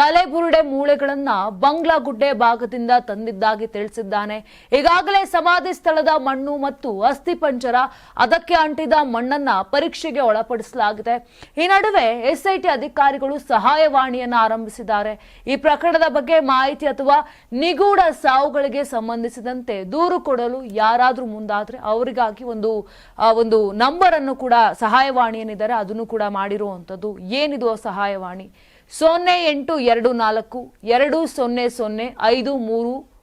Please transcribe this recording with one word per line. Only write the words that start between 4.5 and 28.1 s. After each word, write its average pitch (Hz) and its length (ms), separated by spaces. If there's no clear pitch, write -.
ಈಗಾಗಲೇ 370 440
ಸಮಾಧಿ 349 440
ಸ್ಥಳದ 311 340
ಮಣ್ಣು 269 260
ಮತ್ತು 277 220
ಅಸ್ಥಿಪಂಜರ, 277 680
ಅದಕ್ಕೆ 330 400
ಅಂಟಿದ 311 320
ಮಣ್ಣನ್ನ 269 340
ಪರೀಕ್ಷೆಗೆ 294 560
ಒಳಪಡಿಸಲಾಗಿದೆ. 220 880
ಈ 339 120
ನಡುವೆ 392 340
ಎಸ್ 339 220
ಐ 381 100
ಟಿ 359 140
ಅಧಿಕಾರಿಗಳು 277 580
ಸಹಾಯವಾಣಿಯನ್ನ 262 840
ಆರಂಭಿಸಿದ್ದಾರೆ. 214 680
ಈ 277 40
ಪ್ರಕರಣದ 320 420
ಬಗ್ಗೆ 320 200
ಮಾಹಿತಿ 277 400
ಅಥವಾ 277 240
ನಿಗೂಢ 370 360
ಸಾವುಗಳಿಗೆ 277 580
ಸಂಬಂಧಿಸಿದಂತೆ 233 840
ದೂರು 349 240
ಕೊಡಲು 247 320
ಯಾರಾದ್ರೂ 240 440
ಮುಂದಾದ್ರೆ 214 420
ಅವರಿಗಾಗಿ 233 520
ಒಂದು, 214 180
ಆ, 220 40
ಒಂದು 220 160
ನಂಬರ್ 339 360
ಅನ್ನು 269 240
ಕೂಡ, 240 120
ಸಹಾಯವಾಣಿ 240 640
ಏನಿದ್ದಾರೆ 214 360
ಅದನ್ನು 214 320
ಕೂಡ 220 100
ಮಾಡಿರುವಂತದ್ದು. 196 720
ಏನಿದು 277 340
ಆ - 20
ಸಹಾಯವಾಣಿ? 190 600